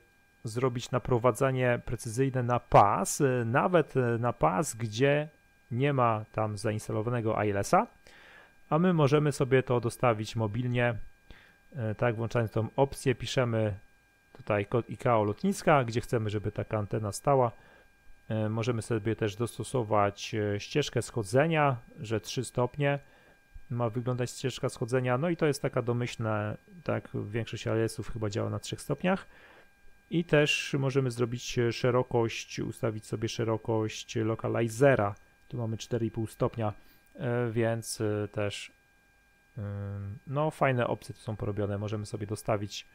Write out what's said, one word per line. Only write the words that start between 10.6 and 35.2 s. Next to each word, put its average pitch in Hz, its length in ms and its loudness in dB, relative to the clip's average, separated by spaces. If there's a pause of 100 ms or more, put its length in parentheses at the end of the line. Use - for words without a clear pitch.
e, 110 200 -4
tak, 120 200 2
włączając 113 360 0
tą 110 240 0
opcję, 135 400 0
piszemy 113 580 0 (640)
tutaj 104 280 0
kod - 240 -2
ikao 113 340 2
lotniska, 151 600 2
gdzie 117 180 -2
chcemy, 110 280 -2
żeby 104 220 -2
taka 110 260 -4
antena 107 340 -4
stała. 131 400 2 (800)
E, 110 200 0
możemy 113 320 -2
sobie 110 340 -2
też 104 200 -2
dostosować, 107 1000 0
e, 104 240 0
ścieżkę - 420 -2
schodzenia, 139 720 2 (260)
że 110 180 -2
trzy - 260 -6
stopnie 143 540 0 (680)
ma 120 200 -2
wyglądać 123 420 -2
ścieżka - 380 -4
schodzenia, 123 480 0
no 165 120 -2
i 165 80 -2
to 165 80 0
jest 147 160 0
taka 131 200 -2
domyślna, 113 720 -2 (280)
tak, 110 300 -2
większość 113 540 -6
A 113 40 0
L 113 120 2
S-ów - 300 -4
chyba 107 160 -4
działa 107 200 -2
na 107 100 -4
trzech - 220 -10
stopniach. - 440 -2 (840)
I 170 120 0
też - 560 2
możemy 135 320 0
zrobić, 120 480 -2
e, 117 140 2
szerokość, 120 840 0
ustawić 110 460 -4
sobie 110 240 -4
szerokość 110 840 -2
lokalizera. 113 1000 2 (340)